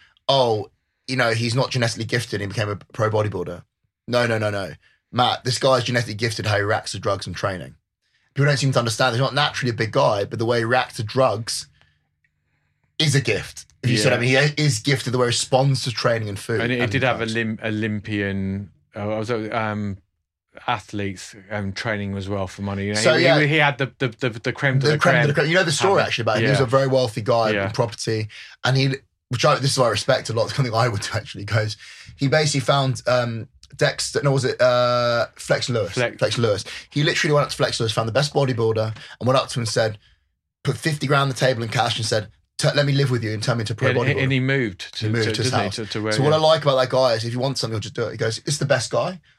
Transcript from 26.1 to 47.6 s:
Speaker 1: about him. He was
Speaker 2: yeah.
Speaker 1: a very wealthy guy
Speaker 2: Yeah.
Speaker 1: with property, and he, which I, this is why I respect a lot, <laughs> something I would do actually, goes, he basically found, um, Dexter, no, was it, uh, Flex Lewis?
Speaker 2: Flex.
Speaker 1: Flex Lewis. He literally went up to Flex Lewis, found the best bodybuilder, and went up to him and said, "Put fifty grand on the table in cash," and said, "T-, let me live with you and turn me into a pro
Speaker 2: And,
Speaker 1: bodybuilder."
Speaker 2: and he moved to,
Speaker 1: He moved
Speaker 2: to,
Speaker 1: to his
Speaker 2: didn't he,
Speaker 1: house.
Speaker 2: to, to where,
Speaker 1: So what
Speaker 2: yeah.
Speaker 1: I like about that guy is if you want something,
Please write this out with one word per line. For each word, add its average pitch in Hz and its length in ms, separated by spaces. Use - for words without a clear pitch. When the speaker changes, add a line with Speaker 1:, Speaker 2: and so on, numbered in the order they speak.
Speaker 1:
about 110 160
him. 110 60
He 107 60
was 104 100
Speaker 2:
yeah. 135 40
Speaker 1:
a 117 40
very 135 180
wealthy 127 360
guy 113 280
Speaker 2:
Yeah. 101 140
Speaker 1:
with 98 100
property, 110 540
and 127 120
he, 135 180
which 123 140
I, 147 120
this 135 160
is - 60
why 127 80
I 113 40
respect 131 400
a - 20
lot, 107 180
<laughs> - 40
something 123 200
I 120 140
would 101 120
do - 140
actually, 101 300
goes, 107 320
he 139 120
basically 151 320
found, 135 460
um, 120 420
Dexter, - 480
no, 139 100
was 135 120
it, 120 160
uh, 123 760
Flex - 360
Lewis? 104 220
Speaker 2:
Flex. 120 260
Speaker 1:
Flex - 180
Lewis. 107 260
He 147 120
literally 165 300
went 147 120
up - 60
to - 60
Flex - 240
Lewis, 113 100
found 113 160
the 110 60
best 147 220
bodybuilder, 110 600
and 110 80
went 131 120
up - 100
to - 100
him 120 40
and 110 60
said, 110 280
"Put - 140
fifty 147 300
grand 139 160
on 139 80
the 123 40
table 127 280
in 110 80
cash," 117 260
and 117 80
said, 107 240
"T-, 151 160
let 143 100
me 139 80
live 139 180
with 113 140
you 107 80
and 107 100
turn 117 140
me 117 60
into 107 100
a 107 40
pro 131 120
Speaker 2:
And, 127 100
Speaker 1:
bodybuilder." 131 260
Speaker 2:
and 131 60
he 135 100
moved 131 580
to, 110 80
Speaker 1:
He 107 60
moved 113 120
Speaker 2:
to, 107 80
Speaker 1:
to 107 100
his 101 100
Speaker 2:
didn't 104 80
he, 101 40
Speaker 1:
house. 98 120
Speaker 2:
to, 110 100
to 107 160
where, 107 100
Speaker 1:
So 107 100
what 143 80
Speaker 2:
yeah. 156 60
Speaker 1:
I - 20
like 156 240
about 139 140
that 127 140
guy 127 240
is 113 100
if 117 80
you 123 80
want 131 160
something, 113 160